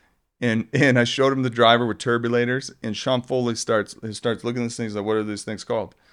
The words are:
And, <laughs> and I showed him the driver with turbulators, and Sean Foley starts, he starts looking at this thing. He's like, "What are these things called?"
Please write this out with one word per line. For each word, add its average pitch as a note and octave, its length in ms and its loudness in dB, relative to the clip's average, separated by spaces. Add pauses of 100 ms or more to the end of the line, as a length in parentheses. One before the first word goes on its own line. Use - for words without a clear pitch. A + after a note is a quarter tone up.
(420)
And, A2+ 280 0
<laughs> - 40 -4
and C3+ 240 4
I A#2+ 60 6
showed C3+ 280 2
him C3+ 120 0
the B2+ 80 -2
driver A#2+ 340 6
with G#2+ 140 -4
turbulators, A#2+ 720 0 (100)
and A2 160 -6
Sean B2+ 240 0
Foley B2 320 -2
starts, A2 480 -2
he A2 120 -8
starts A2+ 300 -4
looking A#2+ 200 -4
at - 20 -2
this A#2+ 120 -8
thing. A#2 100 -4
He's G#2 80 -8
like, G2+ 100 -4
"What A2 120 2
are G#2+ 60 0
these G#2 200 -6
things G#2+ 200 -8
called?" A2+ 300 -4 (200)